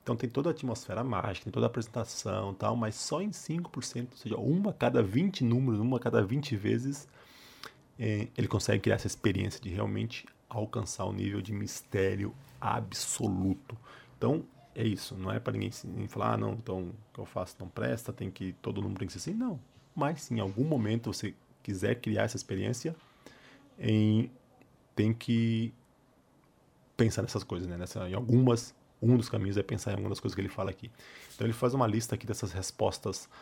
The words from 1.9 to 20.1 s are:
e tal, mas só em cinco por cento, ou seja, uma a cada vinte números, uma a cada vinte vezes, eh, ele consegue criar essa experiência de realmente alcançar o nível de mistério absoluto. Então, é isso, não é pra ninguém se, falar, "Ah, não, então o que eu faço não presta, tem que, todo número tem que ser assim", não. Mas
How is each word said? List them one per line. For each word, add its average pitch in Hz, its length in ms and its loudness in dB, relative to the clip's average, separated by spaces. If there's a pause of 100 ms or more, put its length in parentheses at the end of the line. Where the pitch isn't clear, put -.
e - 20 -8
tal, 107 220 2
mas 110 180 0
só - 260 -2
em 208 100 -2
cinco 170 400 -6
por - 140 -8
cento, 123 280 -6
ou - 40 -20
seja, 107 220 -4
uma 170 320 2
a - 40 -6
cada 123 280 4
vinte 135 420 2
números, 117 360 4
uma 123 180 4
a - 20 0
cada 117 240 6
vinte 127 320 0
vezes, 117 500 0 (920)
eh, 107 300 0 (100)
ele 110 100 2
consegue 107 360 2
criar 104 100 6
essa 98 120 0
experiência 98 540 0
de - 80 -8
realmente 104 560 -4 (240)
alcançar 107 560 -4
o 101 80 -2
nível 101 300 -2
de 104 100 -8
mistério 98 840 0 (260)
absoluto. 104 1160 -2 (400)
Então, 135 280 2 (300)
é 120 100 -2
isso, 101 300 -2
não 95 160 -4
é 110 80 -2
pra 113 140 -2
ninguém 104 180 -2
se, - 160 -12 (220)
falar, 110 260 0
"Ah, - 20 2
não, 107 180 -2
então 110 260 -4 (300)
o - 40 -20
que - 60 -12
eu 104 60 -10
faço - 320 -6
não 92 100 -10
presta, 117 440 -4
tem 101 180 -6
que, 92 300 -6
todo 101 200 -4
número 98 180 -4
tem 101 80 -4
que 90 60 -10
ser - 60 -12
assim", 165 200 -6
não. 233 220 -2 (340)
Mas 147 280 0